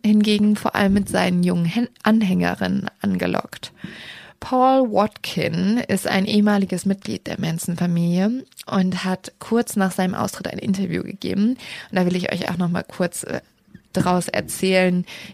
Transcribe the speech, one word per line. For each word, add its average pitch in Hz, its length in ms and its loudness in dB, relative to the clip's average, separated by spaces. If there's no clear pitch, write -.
hingegen 208 520 4
vor - 180 -2
allem 196 200 4
mit 202 140 0
seinen 180 340 2
jungen 175 220 2
Hen-, 214 240 0
Anhängerinnen 196 880 2
angelockt. - 720 -4
Paul 262 520 2
Watkin 190 840 0
ist - 280 -2
ein 190 200 2
ehemaliges 208 580 2
Mitglied 196 420 -4
der - 140 -6
Manson-Familie 170 1040 0
und 185 380 0
hat 185 340 -4
kurz - 380 -2
nach 190 160 2
seinem 185 220 0
Austritt - 340 -6
ein - 100 -8
Interview 185 440 -2
gegeben. 196 480 -2
Und 196 80 -6
da 180 60 4
will 180 120 2
ich 180 160 -2
euch - 180 -4
auch 170 80 -2
noch 175 100 0
mal 175 160 -2
kurz, - 400 -6
äh, - 160 -6
draus 180 340 2
erzählen, 185 800 2